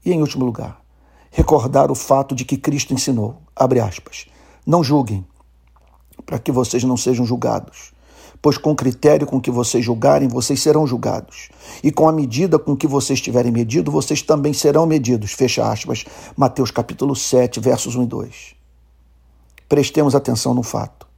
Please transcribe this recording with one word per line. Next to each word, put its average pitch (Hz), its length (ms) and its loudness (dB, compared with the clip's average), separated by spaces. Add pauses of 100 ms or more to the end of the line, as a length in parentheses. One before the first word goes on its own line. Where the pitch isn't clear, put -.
E, 175 80 0
em 165 80 2
último 135 240 -2
lugar, - 360 -6 (500)
recordar 135 600 4
o 135 40 0
fato 135 400 0
de 123 100 -4
que 127 120 -4
Cristo 139 380 -2
ensinou, 120 420 -2 (200)
abre 127 240 2
aspas, - 460 -8 (400)
"Não 165 180 4
julguem, 117 420 0 (1000)
para - 140 -6
que 139 140 -4
vocês 123 320 0
não 127 120 2
sejam 123 300 0
julgados, - 680 -6 (480)
pois 147 180 2
com 151 140 0
o 151 40 0
critério 147 500 2
com 135 140 -2
que 127 100 -4
vocês 120 340 0
julgarem, 139 420 2
vocês 127 340 -2
serão 156 260 2
julgados. 117 640 -6 (320)
E 151 100 2
com 156 160 4
a 160 40 4
medida 156 460 0
com 143 180 -2
que 147 120 -2
vocês 139 320 0
tiverem 120 320 0
medido, 117 380 0
vocês 147 300 -2
também 147 320 -2
serão 147 320 2
medidos", 123 480 0
fecha 117 380 -2
aspas, 110 340 -8 (320)
Mateus 135 340 0
capítulo 135 440 -4
sete, 127 460 0
versos 120 340 -2
um 123 80 -2
e 123 40 0
dois. - 480 -12 (1120)
Prestemos 147 460 2
atenção 127 400 0
no 123 80 -2
fato. - 440 -10 (120)